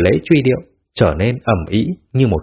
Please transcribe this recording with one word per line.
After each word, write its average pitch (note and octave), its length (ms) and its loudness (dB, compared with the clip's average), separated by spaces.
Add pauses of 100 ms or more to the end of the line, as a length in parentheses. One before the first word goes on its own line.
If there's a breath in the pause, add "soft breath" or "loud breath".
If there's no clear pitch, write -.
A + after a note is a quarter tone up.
lễ F#2 60 4 (140)
truy D3+ 180 2
điệu - 160 0 (360)
trở E2+ 200 2
nên A2+ 300 -2
ầm G#2+ 140 0 (100)
ĩ G#2+ 180 -2 (260)
như B2+ 140 2
một E2+ 160 0